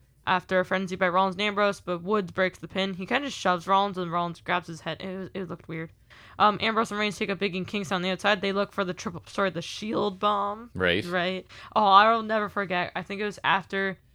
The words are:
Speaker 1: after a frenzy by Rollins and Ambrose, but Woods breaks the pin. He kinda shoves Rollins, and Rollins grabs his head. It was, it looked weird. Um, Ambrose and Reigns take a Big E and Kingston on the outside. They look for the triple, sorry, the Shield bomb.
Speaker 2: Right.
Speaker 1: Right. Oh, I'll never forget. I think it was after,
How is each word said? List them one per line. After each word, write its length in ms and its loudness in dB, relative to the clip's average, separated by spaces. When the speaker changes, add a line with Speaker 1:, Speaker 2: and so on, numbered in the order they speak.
Speaker 1:
after 320 2
a 60 4
frenzy 320 -2
by 120 2
Rollins 280 2
and 60 -4
Ambrose, 380 0
but 220 -4
Woods 300 0
breaks 260 0
the 80 -10
pin. 280 -4
He 120 -8
kinda 240 -2
shoves 380 0
Rollins, 280 4
and 140 -4
Rollins 300 -2
grabs 260 -2
his 140 -12
head. 200 -8
It 160 -8
was, 180 -10
it 140 -8
looked 200 -12
weird. 240 -10
Um, 200 4
Ambrose 300 0
and 80 -4
Reigns 180 -2
take 120 -4
a 80 -2
Big 180 -2
E 40 -4
and 100 -4
Kingston 280 -4
on 60 -2
the 80 0
outside. 300 2
They 120 0
look 200 -2
for 120 -2
the 100 -4
triple, 340 -8
sorry, 220 0
the 120 -6
Shield 560 -4
bomb. 560 -2
Speaker 2:
Right. 300 2
Speaker 1:
Right. 420 -4
Oh, 80 4
I'll 400 8
never 240 -2
forget. 480 -2
I 60 -4
think 180 -10
it 40 -2
was 200 -6
after, 540 0